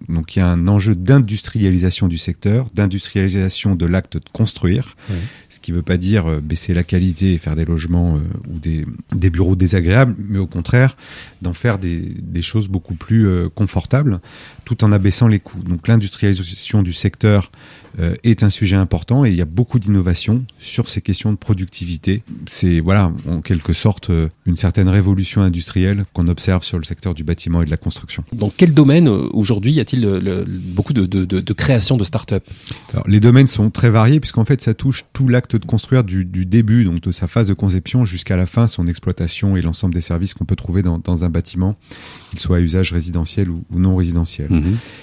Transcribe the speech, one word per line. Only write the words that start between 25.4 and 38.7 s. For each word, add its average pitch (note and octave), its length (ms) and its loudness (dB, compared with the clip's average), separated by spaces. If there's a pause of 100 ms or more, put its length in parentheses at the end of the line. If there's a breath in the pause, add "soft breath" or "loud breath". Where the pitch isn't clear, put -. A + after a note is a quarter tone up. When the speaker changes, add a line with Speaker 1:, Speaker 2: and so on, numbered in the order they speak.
Speaker 1:
industrielle F#2 720 0
qu'on F2 160 0
observe F2+ 340 0
sur - 140 -6
le D#2+ 80 -6
secteur F2 280 -6
du D#2+ 120 -8
bâtiment E2+ 360 -2
et E2 40 2
de D2+ 40 -6
la D#2 60 -2
construction. - 560 -8
Speaker 2:
Dans G#2 240 -2
quel E3+ 180 4
domaine, D3 360 6
euh, E2 240 0
aujourd'hui, G#2+ 400 0
y D3 80 2
a-t-il, A#2+ 240 -2
euh, G2 160 0
le, F#2 240 -2
beaucoup F#2 480 -4
de, G#2 120 2
de, F#2 200 0
de, F#2 160 -2
de G2+ 120 -4
création C3 440 2
de G2+ 80 0
start-up ? - 400 -4 (480 loud breath)
Speaker 1:
Alors, - 160 -4
les G#2 100 6
domaines B2 280 8
sont G#2+ 220 2
très - 200 2
variés A2+ 320 4
puisqu'en - 240 0
fait, C#3 160 0
ça A2+ 120 0
touche - 380 -2
tout C3+ 160 0
l'acte B2 300 0
de - 80 -4
construire A#2+ 400 0
du, F#2+ 180 -2
du F#2 220 -4
début, A2+ 400 4
donc F2 160 0
de F#2 100 -4
sa F2 160 -4
phase A2 220 0
de G2 40 2
conception G2 520 0
jusqu'à F2+ 320 -4
la F2+ 80 2
fin, A#2 220 0
son F2 200 -2